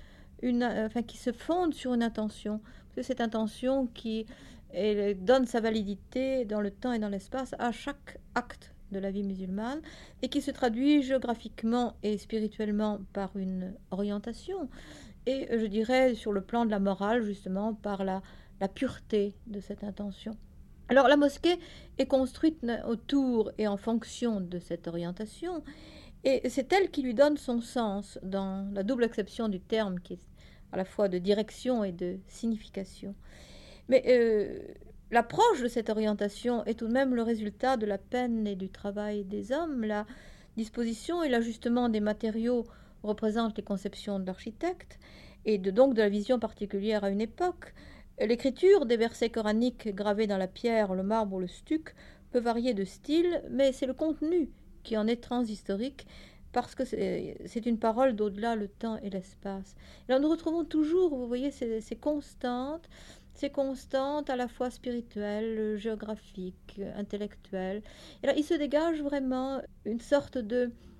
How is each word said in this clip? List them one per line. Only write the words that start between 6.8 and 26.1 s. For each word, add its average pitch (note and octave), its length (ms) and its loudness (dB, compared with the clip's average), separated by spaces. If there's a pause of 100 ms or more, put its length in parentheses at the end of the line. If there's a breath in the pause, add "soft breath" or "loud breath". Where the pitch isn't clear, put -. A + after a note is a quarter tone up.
et A3+ 40 0
dans G#3+ 120 -2
l'espace B3+ 480 -6
à A#3+ 140 0
chaque - 460 -10 (160)
acte - 400 -6 (160)
de G3 80 -6
la G3 120 -2
vie G3+ 120 -4
musulmane G3 580 -6 (400 loud breath)
et C4 80 -4
qui C#4+ 140 0
se - 80 -4
traduit C4+ 520 4
géographiquement A#3+ 1000 0
et G#3 160 0
spirituellement G#3+ 840 -2 (140)
par G3 220 -4
une F#3 360 -4 (180)
orientation G#3 760 -4 (560 loud breath)
et, C4 260 -2
euh, A#3 100 2
je A3 60 0
dirais, A#3 480 4
sur G#3+ 180 -4
le G3 100 0
plan A#3 240 0
de G#3 40 2
la G#3 80 2
morale, G3 440 2
justement, G3+ 500 -2
par G3+ 320 -4
la, F#3+ 180 -2 (380 loud breath)
la G3 80 0
pureté G#3 680 -2 (120)
de G#3 140 -8
cette G3+ 240 -10
intention. G#3 520 -8 (520)
Alors, B3+ 200 10
la D4 80 10
mosquée D4 420 4 (380 loud breath)
est C4+ 100 2
construite C4+ 580 2
n-, A#3 220 -2
autour A#3+ 680 2
et G#3+ 100 0
en G3+ 120 0
fonction A3+ 640 -2
de F3 160 -6
cette E3+ 300 -8
orientation G#3+ 760 -6 (600 loud breath)